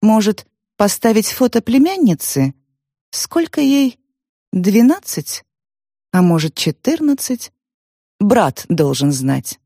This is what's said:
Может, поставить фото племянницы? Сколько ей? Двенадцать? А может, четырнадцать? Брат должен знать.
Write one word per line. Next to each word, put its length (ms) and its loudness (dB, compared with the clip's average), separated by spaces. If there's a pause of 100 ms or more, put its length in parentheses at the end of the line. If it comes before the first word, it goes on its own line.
Может, 460 0 (300)
поставить 500 0
фото 340 0
племянницы? 920 0 (580)
Сколько 480 -4
ей? 400 0 (540)
Двенадцать? 920 0 (680)
А 80 4
может, 340 0
четырнадцать? 960 -4 (720)
Брат 480 2
должен 420 0
знать. 540 -4